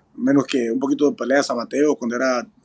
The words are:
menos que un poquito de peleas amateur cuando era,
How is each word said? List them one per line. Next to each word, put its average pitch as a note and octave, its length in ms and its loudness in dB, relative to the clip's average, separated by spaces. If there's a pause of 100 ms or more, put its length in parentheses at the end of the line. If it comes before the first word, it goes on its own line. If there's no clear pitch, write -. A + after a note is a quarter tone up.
(160)
menos C#3 300 2
que A#2 260 -2
un B2 80 -2
poquito C#3 300 2
de B2 80 -2
peleas C3 320 0
amateur C3 480 0
cuando A#2+ 180 -6
era, B2 320 -2 (180)